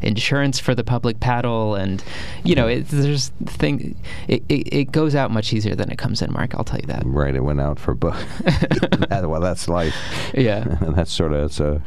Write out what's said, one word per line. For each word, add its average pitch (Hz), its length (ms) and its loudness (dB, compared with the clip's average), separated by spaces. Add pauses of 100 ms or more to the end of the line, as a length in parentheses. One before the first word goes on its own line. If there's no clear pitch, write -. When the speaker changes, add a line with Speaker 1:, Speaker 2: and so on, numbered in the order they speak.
Speaker 1:
insurance 135 600 2
for 127 160 2
the 117 80 0
public 113 340 0
paddle, 117 560 0
and, 98 280 -2 (420)
you 170 100 6
know, 120 140 4
it, 127 200 0
there's 143 440 2 (120)
thing, - 520 -2 (320)
it, 120 200 2
it, 143 240 0
it 135 200 0
goes 156 240 2
out 135 160 2
much 110 200 0
easier 104 220 0
than 104 160 -2
it - 80 -6
comes - 240 -2
in, 80 100 -2
Mark, - 220 -2
I'll - 100 -2
tell - 140 -2
you - 80 -4
that. 71 180 -4
Speaker 2:
Right, 69 300 0
it 65 80 0
went 71 180 0
out 71 180 0
for - 160 -2
both. 71 220 0 (300)
<laughs> - 400 2 (100)
Speaker 1:
<laughs> - 0 - (120)
Speaker 2:
That, 98 200 0
well, 80 120 0
that's 87 280 0
life. 85 260 2 (400)
Speaker 1:
Yeah. 110 300 2
Speaker 2:
<laughs> - 160 0
That's 82 320 0
sort 80 200 0
of, 73 120 0
it's 73 160 -4
a 76 260 0